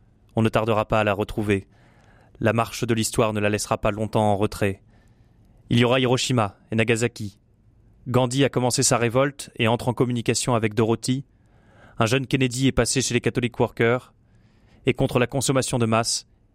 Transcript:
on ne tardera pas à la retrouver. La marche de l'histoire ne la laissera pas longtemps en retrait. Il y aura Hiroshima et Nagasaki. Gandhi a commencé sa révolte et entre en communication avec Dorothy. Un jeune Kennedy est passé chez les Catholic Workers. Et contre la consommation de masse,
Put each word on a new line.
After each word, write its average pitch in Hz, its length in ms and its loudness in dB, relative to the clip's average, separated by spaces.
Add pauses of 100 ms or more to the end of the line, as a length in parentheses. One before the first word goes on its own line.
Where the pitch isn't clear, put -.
(360)
on 113 60 2
ne 110 60 2
tardera 110 380 0
pas 110 140 0
à 107 40 0
la 104 100 0
retrouver. 101 540 -2 (720)
La 110 120 2
marche 113 320 -2
de 117 80 -2
l'histoire 110 400 0
ne 107 80 -4
la 104 80 0
laissera 107 300 -2
pas 110 140 0
longtemps 107 400 0
en 98 40 2
retrait. 101 460 -2 (880)
Il 120 80 4
y 120 60 4
aura 127 160 2
Hiroshima 123 580 0 (120)
et 110 60 -4
Nagasaki. 113 600 -2 (720)
Gandhi 127 360 2
a 120 40 2
commencé 123 340 0
sa 123 160 2
révolte 127 580 0
et 117 120 2
entre 120 200 0
en 117 60 -2
communication 123 600 0
avec 107 200 0
Dorothy. 117 500 0 (760)
Un 190 80 2
jeune 135 200 0
Kennedy 131 400 0
est 123 60 4
passé 127 280 0
chez 120 140 -2
les 123 60 2
Catholic 117 400 -4
Workers. 120 520 0 (720)
Et 135 60 2
contre - 260 0
la 120 100 2
consommation 131 500 -2
de 117 80 0
masse, 113 400 -2 (280)